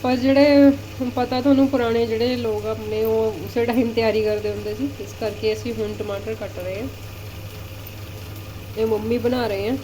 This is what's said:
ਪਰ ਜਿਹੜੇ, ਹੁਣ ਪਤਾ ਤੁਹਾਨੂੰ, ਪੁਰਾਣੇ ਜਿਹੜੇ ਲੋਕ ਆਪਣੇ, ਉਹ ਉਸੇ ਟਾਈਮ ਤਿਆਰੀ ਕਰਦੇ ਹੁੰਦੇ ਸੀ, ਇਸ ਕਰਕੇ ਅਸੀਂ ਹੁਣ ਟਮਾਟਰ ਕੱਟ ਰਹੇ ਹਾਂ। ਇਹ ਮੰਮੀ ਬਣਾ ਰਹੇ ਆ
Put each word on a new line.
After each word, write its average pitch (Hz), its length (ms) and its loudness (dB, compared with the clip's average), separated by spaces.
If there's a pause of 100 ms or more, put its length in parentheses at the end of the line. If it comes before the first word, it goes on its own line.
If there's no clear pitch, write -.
ਪਰ 254 120 2
ਜਿਹੜੇ, 277 540 8
ਹੁਣ 262 400 -2
ਪਤਾ 247 320 0
ਤੁਹਾਨੂੰ, 269 260 6
ਪੁਰਾਣੇ 233 380 2
ਜਿਹੜੇ 226 300 0
ਲੋਕ 214 300 -2
ਆਪਣੇ, 214 400 -2
ਉਹ 220 400 0
ਉਸੇ 233 200 0
ਟਾਈਮ 233 280 2
ਤਿਆਰੀ 220 300 2
ਕਰਦੇ 208 280 0
ਹੁੰਦੇ 208 240 -6
ਸੀ, 269 140 -4 (100)
ਇਸ 202 100 -10 (100)
ਕਰਕੇ 214 340 -2
ਅਸੀਂ 226 200 -6
ਹੁਣ 214 200 -4
ਟਮਾਟਰ 208 420 -6
ਕੱਟ 202 240 -10
ਰਹੇ 185 220 -6
ਹਾਂ। 269 60 -6 (1900)
ਇਹ 220 80 0
ਮੰਮੀ 220 320 0
ਬਣਾ 240 300 0
ਰਹੇ 202 220 -2
ਆ 269 140 0